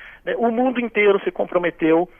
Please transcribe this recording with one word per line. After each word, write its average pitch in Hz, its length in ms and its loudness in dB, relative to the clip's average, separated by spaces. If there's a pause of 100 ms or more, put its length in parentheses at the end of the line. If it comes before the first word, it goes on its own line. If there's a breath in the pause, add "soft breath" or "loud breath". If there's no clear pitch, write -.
(240 loud breath)
né, 262 120 -4
o 233 140 0
mundo 247 300 -2
inteiro 208 440 2
se 185 60 -2
comprometeu, 175 800 0 (100)